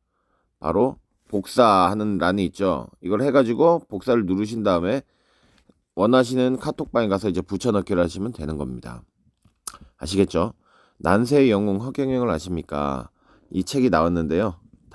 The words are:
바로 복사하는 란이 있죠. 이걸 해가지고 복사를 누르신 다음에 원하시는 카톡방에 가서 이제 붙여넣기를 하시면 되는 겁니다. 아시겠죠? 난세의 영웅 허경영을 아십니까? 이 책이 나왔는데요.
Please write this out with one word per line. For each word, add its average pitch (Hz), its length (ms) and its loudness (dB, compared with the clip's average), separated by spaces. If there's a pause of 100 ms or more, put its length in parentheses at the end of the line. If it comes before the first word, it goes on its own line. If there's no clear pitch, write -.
(580)
바로 101 400 0 (300)
복사하는 104 920 2
란이 92 280 0
있죠. 85 420 -4 (120)
이걸 104 220 -2
해가지고 139 680 2
복사를 113 380 -2
누르신 104 360 -2
다음에 98 400 0 (920)
원하시는 127 640 2
카톡방에 120 500 -2
가서 98 200 0
이제 90 120 -2
붙여넣기를 98 640 -2
하시면 90 300 -4
되는 76 260 -8
겁니다. 62 440 -12 (960)
아시겠죠? 92 560 0 (460)
난세의 120 520 4
영웅 101 300 0
허경영을 127 480 -4
아십니까? 76 800 -6 (420)
이 90 140 -4
책이 127 260 0
나왔는데요. 85 680 0 (380)